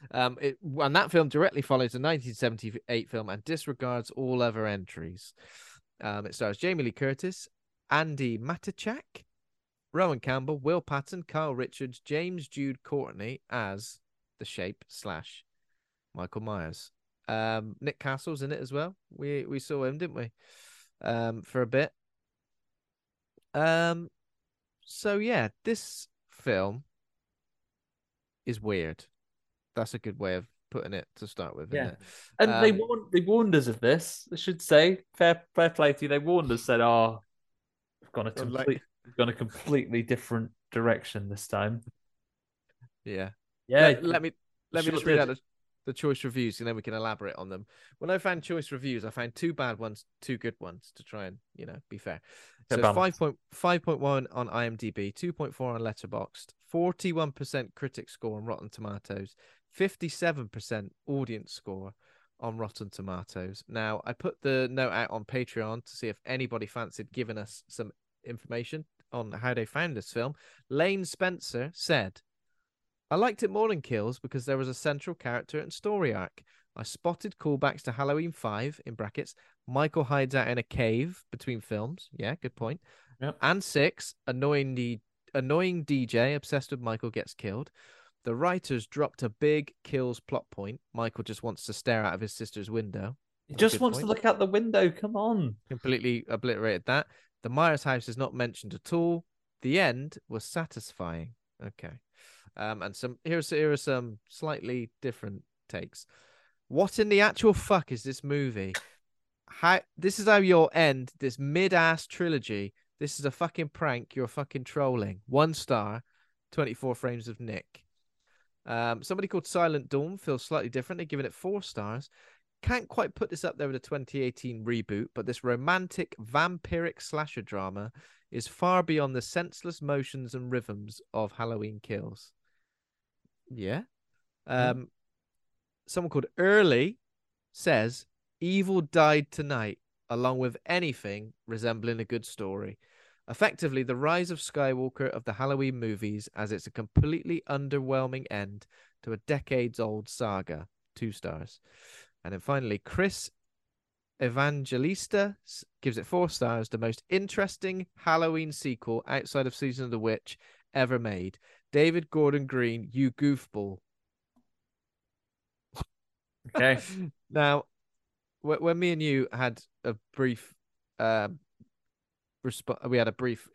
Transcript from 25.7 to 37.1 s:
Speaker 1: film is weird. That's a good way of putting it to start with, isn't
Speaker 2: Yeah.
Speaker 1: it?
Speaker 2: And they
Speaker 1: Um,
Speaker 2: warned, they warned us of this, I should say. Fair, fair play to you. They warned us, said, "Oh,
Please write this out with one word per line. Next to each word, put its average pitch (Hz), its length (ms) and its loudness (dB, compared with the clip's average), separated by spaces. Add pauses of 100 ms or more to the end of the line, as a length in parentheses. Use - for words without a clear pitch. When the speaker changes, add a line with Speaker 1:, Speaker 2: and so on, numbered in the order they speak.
Speaker 1:
film 101 520 0 (1600)
is 110 160 -4
weird. 90 440 -2 (720)
That's 113 180 -2
a 117 60 -6
good 107 200 -8
way 92 160 0
of 92 100 -4 (240)
putting 98 240 -6
it 92 140 -8 (100)
to 104 100 -12
start - 280 -10
with, 80 180 -10
isn't 139 120 0
Speaker 2:
Yeah. 90 60 -6
Speaker 1:
it? - 60 -16 (420)
Speaker 2:
And 226 240 6
they 220 80 10
Speaker 1:
Um, 196 80 2
Speaker 2:
warned, 226 320 -2
they 180 100 6
warned 202 340 6
us 131 120 6
of 113 120 -2
this, 147 520 2
I 175 40 -8
should 170 260 -4
say. 170 380 8 (160)
Fair, 170 280 6 (120)
fair 165 140 8
play 151 240 4
to 143 80 -4
you. 143 80 -2
They 143 100 4
warned 160 320 4
us, 117 120 0
said, 117 180 4
"Oh, 113 400 6 (800)